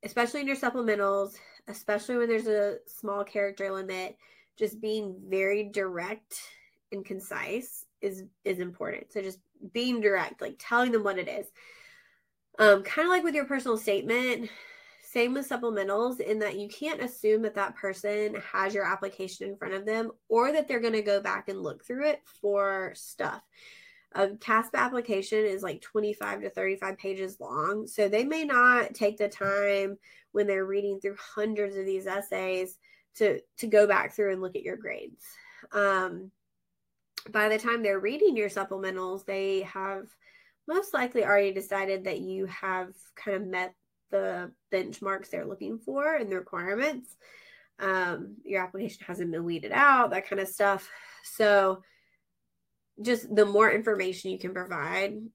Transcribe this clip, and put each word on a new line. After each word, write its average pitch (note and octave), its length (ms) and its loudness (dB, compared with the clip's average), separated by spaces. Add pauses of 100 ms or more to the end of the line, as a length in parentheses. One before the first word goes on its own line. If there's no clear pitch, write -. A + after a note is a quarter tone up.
especially A#3+ 380 0
in C#4 60 -2
your C#4 80 0
supplementals, G#3+ 800 0 (300)
especially G#3+ 500 -2
when A#3+ 120 2
there's A3+ 180 0
a G#3 400 0
small G3+ 360 -6
character G3 480 -4
limit, F#3+ 460 -6 (400)
just A3 240 -4
being G#3 460 -4
very F#3+ 360 0
direct G3 760 -6 (520)
and G3 140 -8
concise - 800 -8 (160)
is, F#3+ 220 -6 (200)
is F#3 160 -2
important. - 520 -8
So G3+ 100 -4
just F#3+ 180 -10 (320)
being A#3+ 300 0
direct, G3 400 2
like, - 180 -8
telling B3 320 2
them A3 120 4
what F#3+ 160 0
it F3 80 -4
is. - 240 -8 (1040)
Um, G3+ 260 10
kinda D#4+ 260 2
like F4+ 140 4
with D#4+ 120 0
your C#4+ 100 0
personal B3+ 320 0
statement, A3+ 720 0 (520)
same B3 320 0
with C4+ 140 -4
supplementals, A#3 760 -2
in G#3+ 180 0
that G#3 180 -2
you G#3 120 -8
can't D4+ 320 -6
assume A3 400 2
that G#3+ 140 -4
that G3 200 -2
person G#3 600 -4
has G3 380 -4
your G3 120 0
application F#3+ 640 -6
in G3+ 80 -10
front F#3+ 160 -8
of G3 120 -6
them A3+ 260 -2 (180)
or A#3+ 220 4
that D4+ 160 2
they're B3+ 120 0
gonna A3+ 220 2
go G3+ 200 2
back G3 280 -4
and G3 120 -6
look E3 220 -8
through C4 240 -4
it D4 180 0
for G3 680 0
stuff. - 480 -8 (720)
A G3 160 2
caspa A3 460 0
application A#3 680 0
is, G3 200 0
like, F3 180 -6
twenty-five G#3 600 -4
to G3 80 -6
thirty-five F#3+ 480 -4
pages F#3+ 440 -6
long. E3+ 460 -2
So G#3 200 2
they G#3+ 160 2
may D#4 220 -2
not B3 480 6
take G#3+ 240 0
the G#3 100 0
time G3 720 0 (320)
when G#3 160 2
they're F#3+ 180 2
reading G3 360 -2
through G3+ 160 -4
hundreds G#3 580 -2
of F#3+ 100 -4
these F#3+ 220 -2
essays F#3 720 -4 (360)
to, - 260 4 (160)
to A#3 100 -4
go G#3+ 180 8
back G3+ 280 2
through G3+ 180 0
and F#3 100 -4
look F#3 140 -6
at G3+ 80 -6
your - 140 -6
grades. - 480 -12 (480)
Um, F#3+ 580 0 (1000)
by G#3+ 200 2
the A3 100 2
time A#3 240 -2
they're G3 160 2
reading C4 380 4
your G#3 120 0
supplementals, F#3+ 760 -4
they G3 380 -2
have G3 520 -8 (520)
most F#4 260 -2
likely B3 300 0
already G3+ 300 4
decided G3 520 -4
that F#3 160 -4
you F#3+ 260 -4
have F#3 480 -6 (200)
kind G3+ 200 -4
of F#3+ 120 -4
met F#3 280 -6 (340)
the F#3 420 -2 (200)
benchmarks F#3+ 580 -2
they're E3+ 160 -6
looking G3+ 320 -8
for C#4 380 0
and A3 160 0
the F#3 60 -2
requirements. G3+ 800 -2 (640)
Um, F#3 640 0
your F#3+ 200 0
application G3 420 -6
hasn't F3 260 -4
been E3 120 -2
weeded E3+ 300 -4
out, C4 380 8
that F#3+ 160 -2
kind G3 140 -2
of F#3+ 60 -2
stuff. G3 420 2 (340)
So G3 600 4 (1160)
just A3+ 340 0
the G#3 100 10
more G#3 260 8
information F#3+ 600 0
you F#3 80 -6
can F#3 140 -6
provide F#3 680 -4 (140)